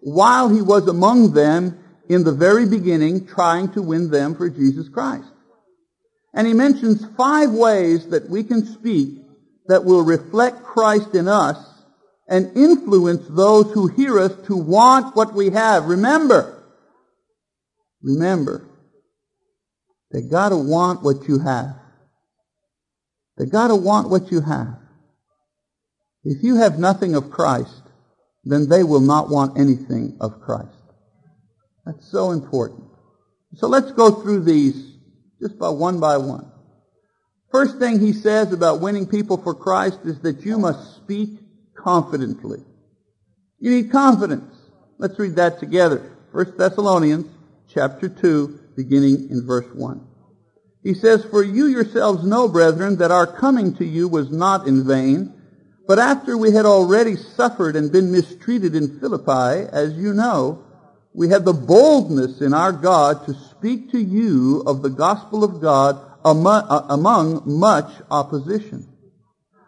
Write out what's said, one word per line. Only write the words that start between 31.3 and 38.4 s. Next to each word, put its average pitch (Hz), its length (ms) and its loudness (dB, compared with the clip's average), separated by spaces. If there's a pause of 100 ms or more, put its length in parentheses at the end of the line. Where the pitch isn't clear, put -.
That's - 240 -16
so 185 220 -2
important. 135 520 -6 (680)
So - 140 -4
let's 262 240 0
go 226 180 6
through 208 340 -2
these 147 400 2 (560)
just 208 180 -10
by 170 120 -4
one 170 300 -4
by 151 180 0
one. 135 320 -10 (1000)
First 269 260 0
thing 233 220 0
he 214 120 2
says 214 400 -2